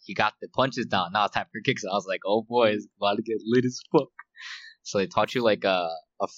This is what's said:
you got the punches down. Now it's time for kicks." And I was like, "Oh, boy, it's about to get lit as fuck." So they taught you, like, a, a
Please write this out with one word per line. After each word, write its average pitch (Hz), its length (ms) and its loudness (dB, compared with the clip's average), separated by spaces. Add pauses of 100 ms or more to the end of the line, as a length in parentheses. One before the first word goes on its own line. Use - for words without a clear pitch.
you 104 80 -12
got 107 280 0
the 98 80 -12
punches 123 360 0
down. 90 260 0
Now 104 140 2
it's - 80 -2
time 101 180 -2
for 110 100 -12
kicks." 101 220 -2
And 95 80 -6
I 98 40 0
was 95 120 -2
like, 92 160 -4
"Oh, 107 240 2
boy, 117 260 4
it's 104 140 -6 (120)
about 101 160 2
to 110 80 -4
get 110 200 -4
lit 120 220 2
as 127 140 -4 (120)
fuck." 143 180 4 (760)
So - 160 -4
they 95 80 0
taught 107 260 -2
you, 127 100 0
like, 104 200 2
a, 90 260 2 (320)
a 98 60 -4 (100)